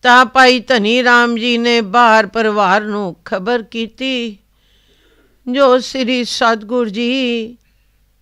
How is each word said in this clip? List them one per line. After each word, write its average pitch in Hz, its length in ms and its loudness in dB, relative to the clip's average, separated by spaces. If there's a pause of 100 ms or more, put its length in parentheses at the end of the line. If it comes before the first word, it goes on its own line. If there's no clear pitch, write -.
ਤਾਂ 247 220 6
ਭਾਈ 254 340 4
ਧਨੀ 240 440 0
RAM 240 340 2
ਜੀ 233 200 -2
ਨੇ 233 240 0
ਬਾਹਰ 220 460 2
ਪਰਿਵਾਰ 208 560 0
ਨੂੰ 208 320 -6 (100)
ਖਬਰ 226 380 -4
ਕੀਤੀ 233 760 -8 (1080)
ਜੋ 254 320 4
ਸ੍ਰੀ 254 440 -4
ਸਤਿਗੁਰ 226 640 -2
ਜੀ 240 680 -4 (640)